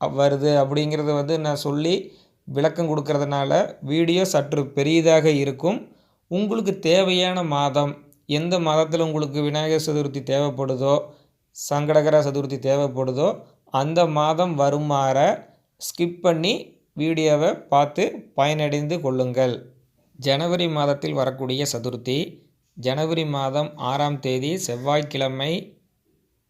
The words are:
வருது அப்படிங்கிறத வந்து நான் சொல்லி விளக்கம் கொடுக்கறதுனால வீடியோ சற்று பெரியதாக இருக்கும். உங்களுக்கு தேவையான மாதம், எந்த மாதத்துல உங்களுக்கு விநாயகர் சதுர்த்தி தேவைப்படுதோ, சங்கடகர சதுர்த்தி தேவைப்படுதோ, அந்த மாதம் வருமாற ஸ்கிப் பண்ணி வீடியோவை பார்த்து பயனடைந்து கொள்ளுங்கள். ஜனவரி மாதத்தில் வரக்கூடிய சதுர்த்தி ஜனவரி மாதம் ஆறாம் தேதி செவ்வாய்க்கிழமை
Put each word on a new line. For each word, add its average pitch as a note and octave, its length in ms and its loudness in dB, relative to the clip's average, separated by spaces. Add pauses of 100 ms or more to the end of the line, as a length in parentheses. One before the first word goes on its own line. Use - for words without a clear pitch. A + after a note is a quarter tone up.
வருது C#3+ 560 2
அப்படிங்கிறத D3 580 2
வந்து D3 240 0
நான் D3+ 180 -2
சொல்லி D3+ 380 0 (540)
விளக்கம் D#3 400 0
கொடுக்கறதுனால C#3+ 920 0
வீடியோ E3 440 0
சற்று D3 420 0
பெரியதாக D#3 640 4
இருக்கும். C#3+ 480 0 (520)
உங்களுக்கு G3 480 -2
தேவையான F#3 640 2
மாதம், C#3+ 500 0 (340)
எந்த E3+ 320 0
மாதத்துல D#3+ 420 2
உங்களுக்கு D3+ 420 -2
விநாயகர் D3+ 440 0
சதுர்த்தி C#3+ 360 -2
தேவைப்படுதோ, C3+ 720 0 (640)
சங்கடகர D3+ 640 2
சதுர்த்தி C#3 380 -2
தேவைப்படுதோ, C3+ 680 0 (420)
அந்த D#3+ 360 2
மாதம் D#3 520 0
வருமாற C#3 600 2 (640)
ஸ்கிப் F3 400 -6
பண்ணி E3+ 340 2 (380)
வீடியோவை D#3 640 2
பார்த்து D3 800 -2
பயனடைந்து D3 640 0
கொள்ளுங்கள். B2+ 540 0 (600)
ஜனவரி E3+ 520 0
மாதத்தில் D3 440 -2
வரக்கூடிய C3 600 -2
சதுர்த்தி B2 460 -4 (580)
ஜனவரி D#3 480 -2
மாதம் C#3+ 520 -4
ஆறாம் C#3 440 -2
தேதி C3 360 -2
செவ்வாய்க்கிழமை C#3 960 -4 (960)